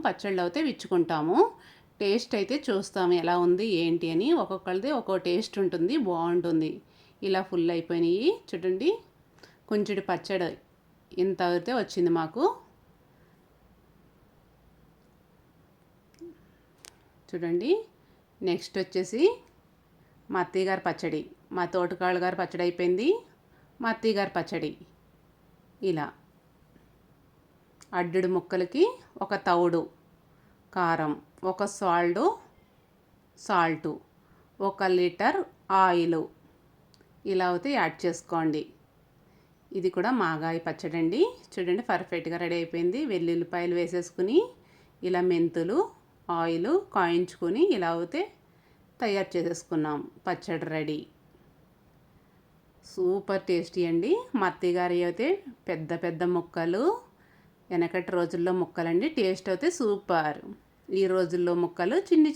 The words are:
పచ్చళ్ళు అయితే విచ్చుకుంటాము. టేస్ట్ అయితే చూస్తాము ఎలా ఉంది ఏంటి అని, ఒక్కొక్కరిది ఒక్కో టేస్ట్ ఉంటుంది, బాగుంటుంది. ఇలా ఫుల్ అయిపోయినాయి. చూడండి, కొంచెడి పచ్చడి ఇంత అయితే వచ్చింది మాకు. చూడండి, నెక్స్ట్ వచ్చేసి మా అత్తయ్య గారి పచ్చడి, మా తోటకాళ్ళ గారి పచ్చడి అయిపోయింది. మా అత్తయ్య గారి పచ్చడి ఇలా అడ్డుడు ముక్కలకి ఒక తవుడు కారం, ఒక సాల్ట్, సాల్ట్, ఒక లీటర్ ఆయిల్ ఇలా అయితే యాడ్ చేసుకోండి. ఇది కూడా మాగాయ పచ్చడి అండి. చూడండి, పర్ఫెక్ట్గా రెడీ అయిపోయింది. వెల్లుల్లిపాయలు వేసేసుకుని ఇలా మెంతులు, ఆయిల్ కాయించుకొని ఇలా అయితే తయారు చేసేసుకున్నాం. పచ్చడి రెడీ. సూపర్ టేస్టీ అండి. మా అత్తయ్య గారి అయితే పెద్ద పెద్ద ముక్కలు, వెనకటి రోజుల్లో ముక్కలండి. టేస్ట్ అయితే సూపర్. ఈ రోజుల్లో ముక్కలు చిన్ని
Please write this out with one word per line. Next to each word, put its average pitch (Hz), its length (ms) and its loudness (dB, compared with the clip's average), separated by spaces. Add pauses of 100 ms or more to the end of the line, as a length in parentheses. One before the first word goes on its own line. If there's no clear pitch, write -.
పచ్చళ్ళు 190 380 -2
అయితే 175 220 -2
విచ్చుకుంటాము. 170 680 0 (640)
టేస్ట్ 208 380 0
అయితే 240 180 -2 (100)
చూస్తాము 190 540 0
ఎలా 175 140 2 (100)
ఉంది 180 220 2 (160)
ఏంటి 165 320 0
అని, 214 120 2 (140)
ఒక్కొక్కరిది 190 560 -4
ఒక్కో 190 180 -2 (140)
టేస్ట్ 190 340 -2
ఉంటుంది, 180 320 0 (140)
బాగుంటుంది. 170 600 0 (560)
ఇలా 190 220 0
ఫుల్ 170 280 2
అయిపోయినాయి. 170 500 0 (240)
చూడండి, 185 400 0 (800)
కొంచెడి 208 400 0
పచ్చడి 180 400 -2 (680)
ఇంత 185 200 0 (120)
అయితే 175 260 -2
వచ్చింది 175 300 0 (100)
మాకు. 165 240 -2 (4000)
చూడండి, 175 420 0 (760)
నెక్స్ట్ 180 320 -2
వచ్చేసి 185 420 -2 (1120)
మా 190 120 0
అత్తయ్య 185 240 -2
గారి 190 180 -2
పచ్చడి, 160 340 -2 (360)
మా 180 160 0
తోటకాళ్ళ 180 520 0
గారి 180 160 -2
పచ్చడి 175 260 -4
అయిపోయింది. 180 420 0 (720)
మా 233 140 -2
అత్తయ్య 220 240 0
గారి 196 180 -2
పచ్చడి 165 340 -4 (1200)
ఇలా 151 160 -2 (1900)
అడ్డుడు 180 380 0
ముక్కలకి 185 480 0 (400)
ఒక 202 100 -4 (140)
తవుడు 175 340 4 (920)
కారం, 165 360 2 (400)
ఒక 196 120 -4 (140)
సాల్ట్, 175 460 2 (1200)
సాల్ట్, 165 440 2 (680)
ఒక 196 220 -2 (160)
లీటర్ 196 400 2 (460)
ఆయిల్ 170 380 4 (1120)
ఇలా 185 200 2
అయితే 175 160 -2 (100)
యాడ్ 160 260 0
చేసుకోండి. 160 560 -2 (1160)
ఇది 180 160 0
కూడా 190 160 0 (120)
మాగాయ 160 440 -2
పచ్చడి 160 340 -6
అండి. 170 200 2 (320)
చూడండి, 185 360 -2
పర్ఫెక్ట్గా 170 540 -2
రెడీ 170 180 -2
అయిపోయింది. 170 400 -2 (120)
వెల్లుల్లిపాయలు 170 680 -2
వేసేసుకుని 180 580 -2 (720)
ఇలా 180 120 0 (100)
మెంతులు, 170 480 2 (500)
ఆయిల్ 170 440 0 (220)
కాయించుకొని 180 680 0 (140)
ఇలా 170 140 0 (100)
అయితే 175 200 -4 (800)
తయారు 196 340 0
చేసేసుకున్నాం. 160 640 -2 (280)
పచ్చడి 165 480 -4
రెడీ. 156 240 -4 (1900)
సూపర్ 190 560 0
టేస్టీ 175 420 0
అండి. 175 220 2 (280)
మా 185 100 4
అత్తయ్య 175 280 0
గారి 175 200 2 (100)
అయితే 175 180 -2 (420)
పెద్ద 160 220 -4 (140)
పెద్ద 170 180 -4 (140)
ముక్కలు, 170 460 -2 (920)
వెనకటి 175 460 -2
రోజుల్లో 175 440 0
ముక్కలండి. 170 460 0 (100)
టేస్ట్ 190 360 0
అయితే 277 240 0
సూపర్. 190 640 0 (600)
ఈ - 20 2 (120)
రోజుల్లో 175 400 2 (100)
ముక్కలు 180 340 0 (120)
చిన్ని 311 260 6